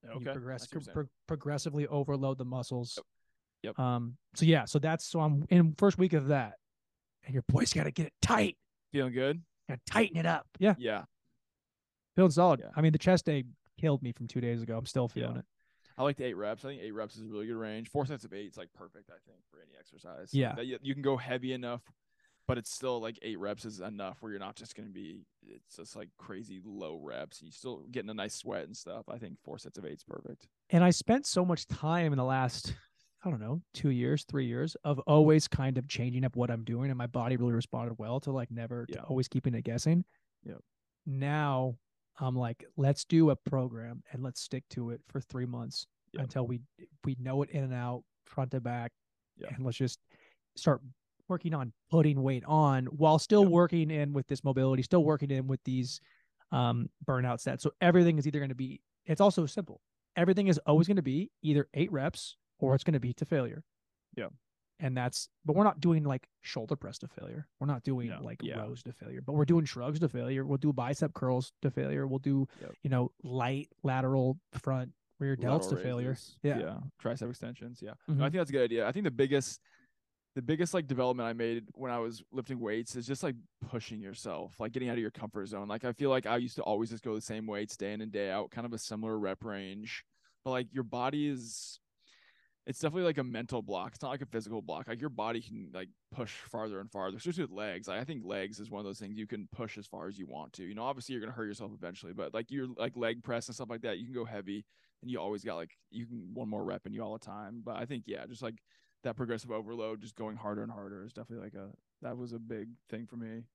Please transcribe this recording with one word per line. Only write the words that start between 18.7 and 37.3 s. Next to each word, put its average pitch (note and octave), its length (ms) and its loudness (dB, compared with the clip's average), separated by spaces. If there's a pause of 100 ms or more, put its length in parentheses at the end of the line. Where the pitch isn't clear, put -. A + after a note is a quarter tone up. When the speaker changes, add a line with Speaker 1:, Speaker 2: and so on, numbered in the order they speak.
Speaker 2:
perfect, F#2 360 -20
I E2+ 160 -20
think, G#2+ 120 -20 (100)
for F2 140 -20
any C#2 160 -20
exercise. D#2 560 -18
Like, C#3 60 4
Speaker 1:
Yeah. A#2+ 160 0
Speaker 2:
that A#2 100 -10
you, B2+ 160 -8
you C3+ 100 -8
can C#3 100 -8
go C3+ 140 2
heavy B2+ 360 -6
enough, B2 300 -8 (680)
but B2+ 100 0
it's A2 120 -10
still, B2 300 -4
like, A2+ 220 -8
eight G#2+ 160 -8
reps G2+ 260 -6
is G#2 160 -12
enough G2 400 -10
where G#2+ 120 -12
you're G2 80 -10
not G2 160 -12
just A2+ 180 -18
gonna G#2+ 160 -16
be, F#2+ 340 -14 (220)
it's - 300 -20
just, - 180 -18
like, G#2 220 -14
crazy F#2+ 480 -14
low F#2+ 340 -10
reps. C#2+ 420 -12
And D#2 60 -20
you're D#2+ 60 -20
still A2 400 -12
getting A2+ 180 -8
a A2 40 -10
nice G#2 200 -6
sweat F#2 300 -8
and G#2+ 120 -14
stuff. G#2 320 -12
I A#2+ 100 -10
think A2+ 220 -14
four - 160 -12
sets - 220 -16
of G2 60 -12
eight - 140 -10
is - 60 -20
perfect. - 440 -14 (220)
Speaker 1:
And E3+ 120 8
I F3+ 80 10
spent B3 360 2
so F3+ 180 2
much F3 240 0
time E3 440 0
in C3+ 60 2
the B2+ 60 2
last, C3 500 0 (480)
I F#3 80 -2
don't B2 100 -2
know, C3 220 -4 (100)
two - 180 0
years, B2+ 340 2
three C3 220 -2
years B2+ 360 -2
of D3 180 0
always D#3 460 10
kind C3 320 0
of B2+ 80 -4
changing B2+ 380 0
up B2 100 0
what B2 160 2
I'm A2+ 140 -2
doing. A#2+ 260 -2
And B2+ 80 -2
my A#2+ 80 -4
body B2 300 0